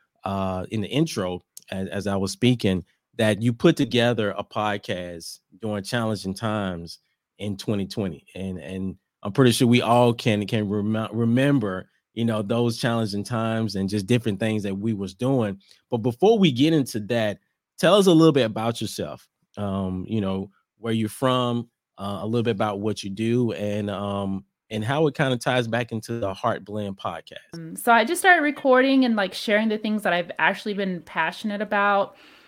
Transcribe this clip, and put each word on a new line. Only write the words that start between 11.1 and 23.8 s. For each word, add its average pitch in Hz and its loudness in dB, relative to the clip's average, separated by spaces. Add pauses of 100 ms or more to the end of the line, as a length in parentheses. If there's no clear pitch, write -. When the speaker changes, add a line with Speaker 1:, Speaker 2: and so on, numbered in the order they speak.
Speaker 1:
remember, 117 0 (240)
you 117 -2
know, 110 0
those 117 0
challenging 113 -2
times 113 -2
and 95 -2
just 101 -2
different 113 0
things 110 -2
that 98 -4
we 107 -2
was 95 -6
doing. 120 -2 (300)
But 123 -2
before 127 2
we 180 4
get 143 2
into 127 0
that, 107 -2 (400)
tell 180 6
us 196 6
a 180 10
little 160 8
bit 131 4
about 110 -2
yourself. 85 -8 (300)
Um, 95 -4
you 110 -2
know, 95 -4 (260)
where 113 -4
you're 110 -2
from, 123 0 (280)
uh, 98 -8
a 98 -6
little 113 0
bit 117 2
about 104 -2
what 104 -4
you 101 -10
do, 113 0
and, 104 -4